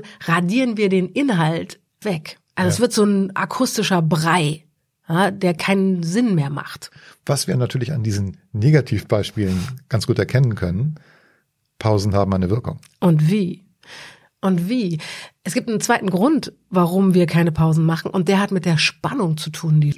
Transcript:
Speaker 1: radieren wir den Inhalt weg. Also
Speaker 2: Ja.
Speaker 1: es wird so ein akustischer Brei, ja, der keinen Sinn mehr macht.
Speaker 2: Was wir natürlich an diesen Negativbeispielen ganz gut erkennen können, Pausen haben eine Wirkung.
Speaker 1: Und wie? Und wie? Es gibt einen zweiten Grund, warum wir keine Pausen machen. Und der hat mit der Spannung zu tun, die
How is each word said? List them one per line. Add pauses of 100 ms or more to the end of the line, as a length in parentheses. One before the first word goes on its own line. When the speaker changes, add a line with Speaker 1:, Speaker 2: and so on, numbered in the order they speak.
(240)
Speaker 1:
radieren
wir
den
Inhalt (200)
weg. (160)
Also
Speaker 2:
Ja.
Speaker 1:
es
wird
so
ein
akustischer
Brei, (460)
ja,
der
keinen
Sinn
mehr
macht. (360)
Speaker 2:
Was
wir
natürlich
an
diesen (160)
Negativbeispielen (300)
ganz
gut
erkennen
können, (840)
Pausen
haben
eine
Wirkung. (220)
Speaker 1:
Und
wie? (720)
Und
wie? (460)
Es
gibt
einen
zweiten
Grund, (180)
warum
wir
keine
Pausen
machen.
Und
der
hat
mit
der
Spannung
zu
tun,
die